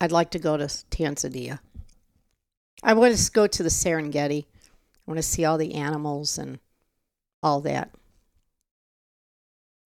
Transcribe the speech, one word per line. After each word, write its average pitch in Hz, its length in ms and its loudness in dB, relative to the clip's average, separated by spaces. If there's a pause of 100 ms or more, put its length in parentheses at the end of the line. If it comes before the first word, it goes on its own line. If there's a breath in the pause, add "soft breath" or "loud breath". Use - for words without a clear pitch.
I'd 170 120 0
like 170 180 4
to 180 80 -4
go 156 180 0
to 147 80 -2
s-, - 260 -8
Tanzania. 139 680 -4 (1200)
I 220 120 4
wanna 240 180 8
s-, - 160 0
go 208 180 4
to 202 160 -2
the 165 60 0
Serengeti. 147 800 0
I - 600 -20
wanna 160 160 -4
see 160 220 -2
all 156 140 2
the 156 160 -4
animals 147 640 -4
and 135 220 -12 (840)
all 147 200 2
that. 139 280 -4 (2000)